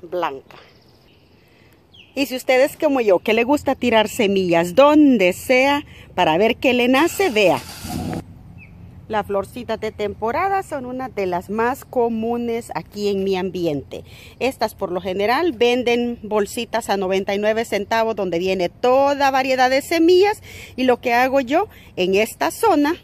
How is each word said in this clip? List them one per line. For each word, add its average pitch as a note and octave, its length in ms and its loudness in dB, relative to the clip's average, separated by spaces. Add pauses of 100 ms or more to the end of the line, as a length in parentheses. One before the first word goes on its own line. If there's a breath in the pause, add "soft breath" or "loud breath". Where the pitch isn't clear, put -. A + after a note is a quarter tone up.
blanca. D#3+ 560 -8 (1600 soft breath)
Y C4+ 100 0
si B3+ 100 -8
ustedes C4 400 2
como C#4 240 2
yo, G3 180 4
que - 140 0
le A3+ 100 2
gusta C#4 320 0
tirar A3 320 2
semillas F3+ 680 0
donde C4+ 600 6
sea C4+ 500 0 (320 loud breath)
para E3 220 2
ver G#3+ 180 2
qué B3+ 180 0
le A#3+ 140 2
nace, D#4+ 420 2
vea. G3 300 2 (1500)
Las G#3 180 -4
florcitas G3+ 540 -6
de G#3+ 100 -6
temporada B3 720 -4
son C#4+ 220 -10
una B3+ 240 -8
de G3+ 160 -4
las F3+ 240 -4
más A3+ 340 -2
comunes A#3 920 -4
aquí G3+ 360 -6
en G3 160 -2
mi G3 100 -2
ambiente. E3+ 680 -6 (340 loud breath)
Estas A#3+ 360 -4
por F3+ 180 -6
lo F3+ 80 -4
general G#3 500 0
venden A#3+ 720 0
bolsitas G#3+ 680 -4
a G3+ 60 0
noventa F#3+ 400 -2
y - 20 -2
nueve A3 280 0
centavos A3+ 500 -2
donde F#3 240 -2
viene F#3 300 -2
toda C#4 600 2
variedad C4 400 2
de C4 120 2
semillas. F4+ 600 2 (360 loud breath)
Y B3+ 80 0
lo B3 160 2
que B3 120 -2
hago C4 280 2
yo D4+ 260 0 (300 loud breath)
en F#3+ 180 0
esta A3+ 340 -2
zona E4 540 2